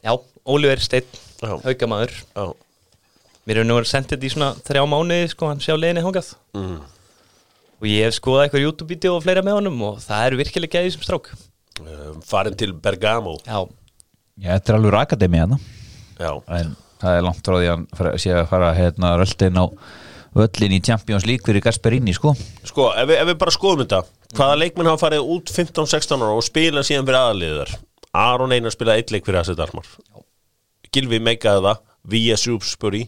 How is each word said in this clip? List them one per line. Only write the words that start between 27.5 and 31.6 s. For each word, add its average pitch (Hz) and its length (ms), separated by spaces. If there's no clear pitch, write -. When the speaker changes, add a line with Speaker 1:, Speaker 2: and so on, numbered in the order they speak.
Speaker 2:
þar? - 140
Aron 123 380
Einar 117 180
spilaði 113 320
einn 113 140
leik 95 100
fyrir 92 140
A 85 40
Z 87 140
Alkmaar. - 300
Speaker 1:
Já. - 240
Speaker 2:
Gylfi 123 260
meikaði 113 460